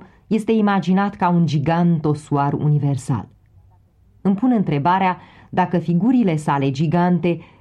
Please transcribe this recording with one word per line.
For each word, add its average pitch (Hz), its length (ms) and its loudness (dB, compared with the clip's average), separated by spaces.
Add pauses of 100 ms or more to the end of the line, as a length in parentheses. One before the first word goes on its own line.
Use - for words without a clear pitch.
(260)
este 220 260 -2
imaginat 196 640 0
ca 185 140 0
un 175 180 2
gigant 160 580 0
osoar 147 480 -2
universal. 143 760 -2 (920)
Îmi 196 140 0
pun 254 220 0
întrebarea 175 640 0 (320)
dacă 180 280 0
figurile 175 580 0
sale 143 340 0
gigante 170 720 0 (200)